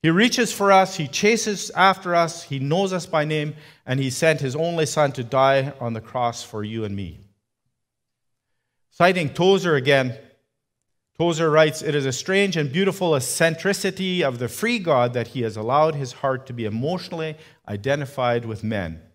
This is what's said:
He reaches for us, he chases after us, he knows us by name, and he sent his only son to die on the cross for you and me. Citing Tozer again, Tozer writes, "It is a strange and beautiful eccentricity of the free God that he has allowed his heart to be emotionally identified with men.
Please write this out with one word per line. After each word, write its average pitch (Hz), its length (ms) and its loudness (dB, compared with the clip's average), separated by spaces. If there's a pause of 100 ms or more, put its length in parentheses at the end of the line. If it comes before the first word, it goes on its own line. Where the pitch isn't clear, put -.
He 160 80 4
reaches 220 420 2
for 196 180 2
us, 190 260 6
he 147 120 -4
chases 214 600 -2
after 185 440 2
us, 170 300 0
he 139 160 -6
knows 175 320 0
us 170 140 -6
by 151 180 0
name, 151 300 -4 (300)
and 131 140 -2
he 135 120 0
sent 156 300 2
his 135 140 -4
only 160 320 -2
son 147 260 2
to 127 120 -8
die 135 560 2
on 117 140 -4
the 113 60 -6
cross 120 440 -4
for 107 180 -10
you 110 220 -6
and 101 100 -6
me. 90 240 -10 (1700)
Citing 175 380 2
Tozer 180 460 4
again, 131 420 2 (1000)
Tozer 165 320 2
writes, 156 320 4
"It 151 120 -2
is 143 120 -2
a 131 60 -2
strange 190 440 -2
and 147 160 -2
beautiful 185 420 0
eccentricity 180 1080 0
of 131 160 -2
the 120 100 -4
free 233 300 -2
God 131 340 2
that 117 160 -4
he 127 140 -6
has 110 140 -4
allowed 143 400 2
his 135 160 -8
heart 131 340 -4
to 123 80 -14
be 120 100 -6
emotionally 156 720 -6 (320)
identified 120 800 -2
with 110 180 -8
men. 92 380 -4 (120)